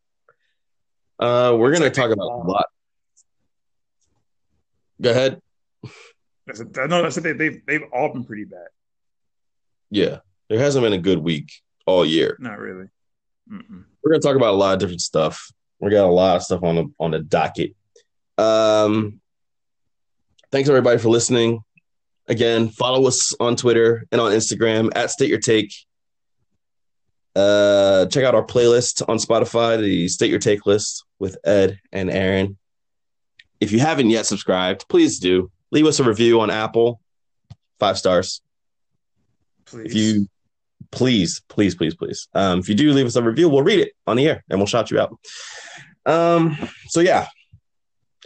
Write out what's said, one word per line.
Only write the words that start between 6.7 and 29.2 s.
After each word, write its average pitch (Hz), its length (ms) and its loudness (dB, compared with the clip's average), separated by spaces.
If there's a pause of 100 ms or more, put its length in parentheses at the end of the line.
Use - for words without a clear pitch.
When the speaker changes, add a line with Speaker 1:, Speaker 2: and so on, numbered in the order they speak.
Speaker 2:
no, 175 160 0
that's 160 160 -4
a, - 20 -10
they, 160 140 -4
they've, 156 320 -6
they've 151 160 -4 (100)
all 135 180 -2
been 127 140 -10
pretty 104 200 -14
bad. 87 240 -20 (1200)
Speaker 1:
Yeah, 98 300 -2 (280)
there 107 100 -2
hasn't 135 240 0
been 110 120 0
a 95 40 -2
good 90 200 0
week 76 340 -6 (320)
all 90 220 2
year. 78 340 0
Speaker 2:
Not 110 180 -14
really. 98 280 -14 (680)
Mm-mm. 95 320 -20 (180)
Speaker 1:
We're 151 100 0
gonna 151 100 0
talk 143 140 2
about 113 180 2
a - 20 2
lot 98 160 2
of 95 60 0
different 90 240 -6
stuff. - 500 -4 (260)
We 98 120 -4
got 101 160 4
a 90 40 4
lot 90 260 4
of 92 60 -2
stuff 90 200 -6
on 85 140 0
the, 82 80 0 (140)
on 80 120 -4
the 78 100 -2
docket. 78 560 -4 (600)
Um, 107 840 0 (1300)
thanks 139 200 0
everybody 123 280 4
for 110 120 0
listening. 117 500 2 (680)
Again, 117 420 0
follow 127 360 0
us - 340 -2
on 120 160 0
Twitter 113 540 2
and 117 120 0
on 107 100 0
Instagram 110 640 0
at 113 160 -2
State 135 180 -2
Your - 120 0
Take. 110 300 0 (1700)
Uh, 101 720 4
check 131 180 0
out 123 100 2
our 107 100 2
playlist 120 640 0
on 113 100 0
Spotify, 117 640 0